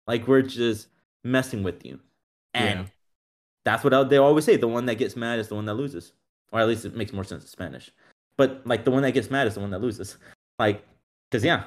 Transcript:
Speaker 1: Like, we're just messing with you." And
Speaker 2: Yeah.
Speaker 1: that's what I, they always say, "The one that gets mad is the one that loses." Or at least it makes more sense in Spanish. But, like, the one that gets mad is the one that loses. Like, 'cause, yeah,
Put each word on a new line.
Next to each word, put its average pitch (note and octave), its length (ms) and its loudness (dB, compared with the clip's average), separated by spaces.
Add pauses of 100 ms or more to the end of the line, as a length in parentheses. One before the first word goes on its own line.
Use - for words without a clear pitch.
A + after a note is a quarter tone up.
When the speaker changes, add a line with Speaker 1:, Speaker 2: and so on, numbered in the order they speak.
Speaker 1:
Like, A#2+ 200 -2
we're C3+ 160 6
just A#2 440 -4 (360)
messing B2+ 400 -2
with F2 220 -6
you." B1 140 -18 (540)
And A2 280 -2
Speaker 2:
Yeah. F#2+ 40 -10 (800)
Speaker 1:
that's G#2+ 180 0
what C3+ 100 4
I, C3+ 100 6
they C3+ 140 4
always D3 280 6
say, G#3+ 120 6
"The A#2+ 100 2
one A#2+ 200 -2
that A#2 80 0
gets G#2+ 220 -4
mad A#2 220 -4
is G#2+ 100 -6
the G#2+ 60 -8
one G#2+ 100 -6
that G#2+ 100 -4
loses." B2 380 -8 (400)
Or A2 80 0
at A2 80 4
least A2 160 -4
it G2+ 100 -10
makes G#2+ 180 -6
more G2 120 -6
sense E2 180 -14
in - 60 -20
Spanish. C#2+ 420 -14 (460)
But, C3 280 0
like, A#2 200 -2
the C3 60 2
one C3+ 120 2
that C3 80 0
gets A#2 180 -2
mad C3+ 180 0
is G#2 80 -4
the G2+ 40 -10
one G2+ 120 -8
that F#2+ 100 -6
loses. A2 360 -8 (420)
Like, G#2+ 240 0 (480)
'cause, A2+ 140 -2
yeah, D3+ 220 0